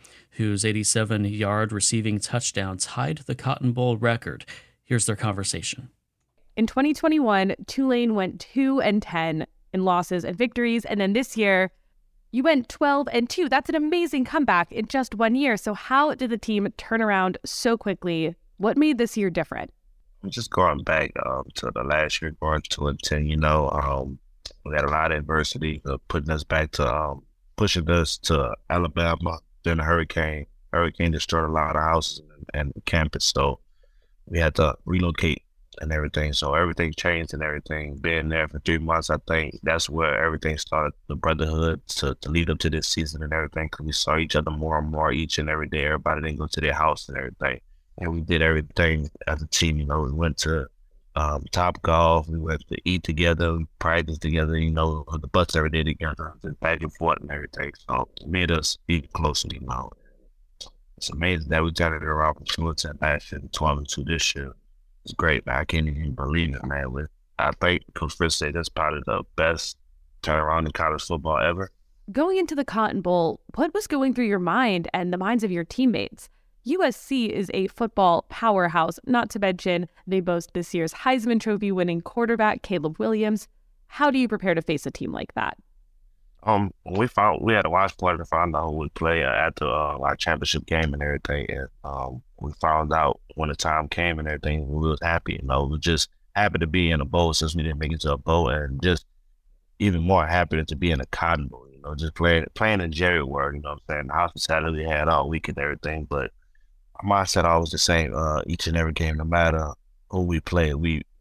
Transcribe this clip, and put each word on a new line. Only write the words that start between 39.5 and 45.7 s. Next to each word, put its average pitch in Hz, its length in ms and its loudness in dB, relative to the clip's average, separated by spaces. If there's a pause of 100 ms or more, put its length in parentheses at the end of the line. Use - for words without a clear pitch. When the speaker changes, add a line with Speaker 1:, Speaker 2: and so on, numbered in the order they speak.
Speaker 3:
that's 80 260 0
where 76 340 0
everything 78 360 -2
started, 76 340 -2 (140)
the 73 80 -6
brotherhood 80 720 0
to, - 260 -4
to - 160 -10
lead 82 220 2
up 76 80 -2
to 82 100 0
this 76 180 -2
season 78 360 -4
and 76 100 -4
everything, 78 360 -4
'cause - 140 -12
we 78 80 -4
saw 76 260 0
each 80 180 0
other 76 160 0
more 78 260 -2
and 78 140 -2
more 76 200 0
each 76 280 -2
and 76 100 -4
every 78 180 -2
day. 71 180 -2